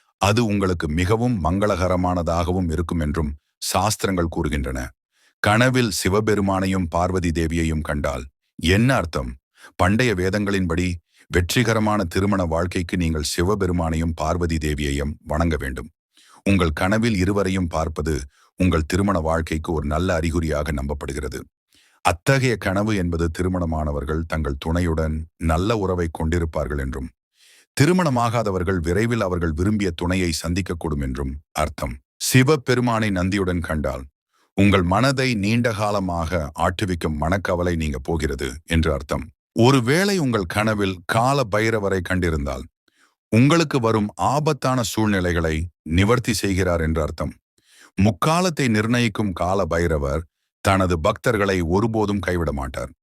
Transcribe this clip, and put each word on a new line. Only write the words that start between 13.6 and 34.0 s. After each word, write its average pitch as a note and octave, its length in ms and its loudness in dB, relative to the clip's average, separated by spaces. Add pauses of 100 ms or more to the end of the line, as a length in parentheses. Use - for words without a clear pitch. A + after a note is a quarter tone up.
பார்வதி E2 440 -2
தேவியையும் C#2+ 560 -2 (100)
வணங்க D#2+ 320 0
வேண்டும். C2+ 320 -8 (560)
உங்கள் F2+ 320 2
கனவில் A2 400 2
இருவரையும் F#2+ 520 0
பார்ப்பது D#2+ 440 -2 (460)
உங்கள் E2 280 2
திருமண G2 320 0
வாழ்க்கைக்கு D#2+ 520 -2
ஒரு D2+ 160 -2
நல்ல E2 280 0
அறிகுறியாக D#2+ 560 0
நம்பப்படுகிறது. C2+ 680 -6 (680)
அத்தகைய B2+ 520 2
கனவு G2+ 380 0
என்பது E2+ 360 0
திருமணமானவர்கள் D#2+ 960 -2
தங்கள் D2 320 -4
துணையுடன் D#2+ 560 -2 (280)
நல்ல F#2 340 0
உறவை F2+ 320 -2
கொண்டிருப்பார்கள் D#2 760 -4
என்றும், C2 260 -8 (680)
திருமணமாகாதவர்கள் A#2+ 1040 2
விரைவில் G#2+ 440 0
அவர்கள் E2+ 300 -2
விரும்பிய G2+ 380 0
துணையை F2 400 0
சந்திக்கக்கூடும் E2+ 720 -4
என்றும் C2+ 280 -6 (220)
அர்த்தம். D2 400 -4 (260)
சிவபெருமானை B2 880 2
நந்தியுடன் F#2 520 0
கண்டால் C#2 400 -4 (540)